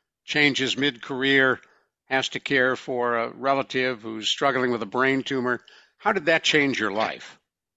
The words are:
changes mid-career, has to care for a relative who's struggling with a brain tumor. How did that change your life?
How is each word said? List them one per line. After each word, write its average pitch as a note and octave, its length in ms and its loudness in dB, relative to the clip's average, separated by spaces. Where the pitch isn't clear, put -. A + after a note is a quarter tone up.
changes C3 520 2
mid-career, C3+ 840 2
has C3 240 -2
to - 100 -8
care C3 380 0
for A#2+ 400 -2
a A#2 140 -2
relative C3 720 -2
who's A2 260 -6
struggling C3 420 0
with A#2 120 -2
a G#2+ 40 -8
brain C3 380 0
tumor. B2 360 -2
How - 160 0
did D#3+ 140 -2
that D#3+ 180 2
change C#3 340 2
your G#2 140 -2
life? G2+ 460 -4